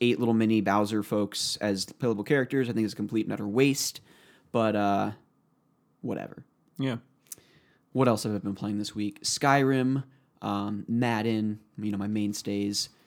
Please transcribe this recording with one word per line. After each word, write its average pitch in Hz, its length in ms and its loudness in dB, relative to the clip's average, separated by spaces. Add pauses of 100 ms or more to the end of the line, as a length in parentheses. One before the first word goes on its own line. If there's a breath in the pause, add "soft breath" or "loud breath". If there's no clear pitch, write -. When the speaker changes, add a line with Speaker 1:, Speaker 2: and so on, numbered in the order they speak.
Speaker 1:
eight 120 180 2
little 117 140 2
mini 110 280 4
Bowser 104 400 2
folks - 600 -2
as 101 240 -2
playable 110 400 -2
characters, 135 440 2
I 117 40 -4
think 110 120 0
is 98 80 -4
a - 40 -18
complete 107 280 -2
and - 80 -4
utter 104 140 -4
waste. 135 540 2 (500 soft breath)
But, 110 240 2
uh, 101 360 2 (920)
whatever. - 420 -8 (340)
Speaker 2:
Yeah. 127 200 -2 (960 loud breath)
Speaker 1:
What 127 140 4
else 110 160 2
have 107 120 -2
I 101 40 -2
been 98 160 -4
playing 104 240 -4
this 104 160 -8
week? 104 280 -6
Skyrim, 135 800 2 (380 soft breath)
um, 101 460 -4
Madden, 110 720 0 (180)
you 104 140 -4
know, 101 60 -4
my 98 100 -4
mainstays. 104 800 -2 (180 soft breath)